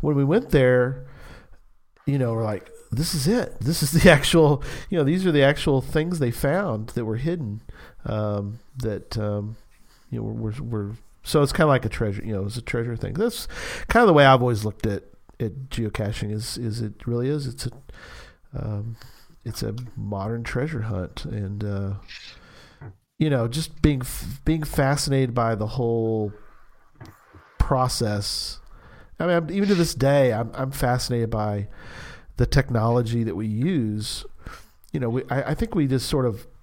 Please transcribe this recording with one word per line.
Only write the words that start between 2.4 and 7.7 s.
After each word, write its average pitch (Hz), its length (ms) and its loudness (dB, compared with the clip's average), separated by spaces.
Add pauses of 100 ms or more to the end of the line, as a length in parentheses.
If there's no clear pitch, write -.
like, 107 260 -6 (200)
"This 160 240 -2
is 135 120 0
it. 220 340 0
This 151 220 -2
is 143 100 0
the 170 180 10
<laughs> 147 80 10
actual, 151 440 4 (280)
you 180 80 0
know, 147 60 4
these 185 220 2
are 170 60 4
the 143 100 6
actual 139 380 4
things 160 380 -2
they 127 120 2
found 139 600 -2
that 120 140 -4
were 110 120 -2
hidden," 131 460 -4 (420)